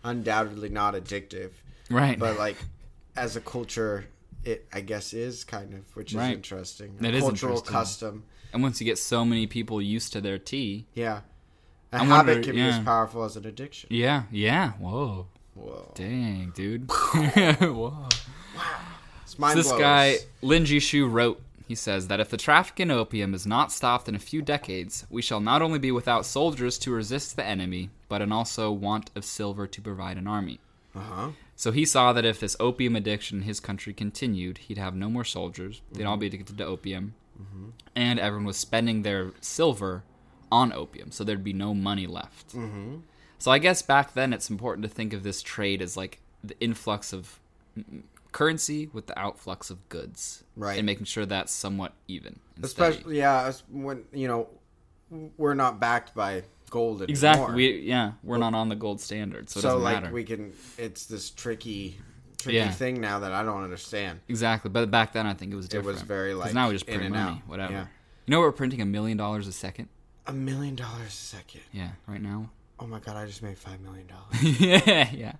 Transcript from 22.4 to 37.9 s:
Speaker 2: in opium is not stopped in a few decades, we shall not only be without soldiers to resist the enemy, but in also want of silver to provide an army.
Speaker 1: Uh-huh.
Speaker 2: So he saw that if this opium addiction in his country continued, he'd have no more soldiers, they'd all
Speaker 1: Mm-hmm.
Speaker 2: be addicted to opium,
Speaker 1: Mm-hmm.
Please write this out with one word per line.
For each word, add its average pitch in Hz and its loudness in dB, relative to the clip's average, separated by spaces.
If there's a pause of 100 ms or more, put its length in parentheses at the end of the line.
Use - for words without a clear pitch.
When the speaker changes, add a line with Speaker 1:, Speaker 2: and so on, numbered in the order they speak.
Speaker 2:
in 170 2
opium 107 0
is 95 -4
not 123 4
stopped 123 2
in 107 -2
a 95 -4
few 156 -4
decades, 101 -4
we 120 -4
shall 110 -2
not 120 4
only 160 2
be 131 0
without 120 2
soldiers 139 0
to 127 -4
resist 117 -4
the 104 -2
enemy, 95 -4 (200)
but 101 0
in 104 0
also 110 0
want 104 -2
of 101 -8
silver 101 -4
to - -12
provide 92 -8
an 95 -6
army. 98 -4 (360)
Speaker 1:
Uh-huh. 104 -8 (260)
Speaker 2:
So - 0
he 151 4
saw 123 8
that 117 4
if 110 2
this 101 -2
opium 123 2
addiction 104 -2
in 95 -4
his 104 -4
country 98 -8
continued, 101 -4
he'd 101 -10
have 92 -6
no 98 -2
more 120 -2
soldiers, 90 -8 (100)
they'd 110 -6
all 101 0
Speaker 1:
Mm-hmm. 104 -2
Speaker 2:
be 104 -2
addicted 95 -8
to 101 -6
opium, 95 -6 (280)
Speaker 1:
Mm-hmm. 98 -14 (280)